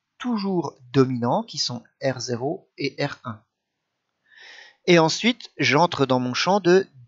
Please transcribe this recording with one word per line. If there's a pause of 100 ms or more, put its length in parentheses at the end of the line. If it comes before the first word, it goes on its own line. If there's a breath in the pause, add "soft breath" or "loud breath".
(180)
toujours (120)
dominants,
qui
sont (200)
R
zéro
et
R
un. (1400 loud breath)
Et
ensuite,
j'entre
dans
mon
champ
de (200)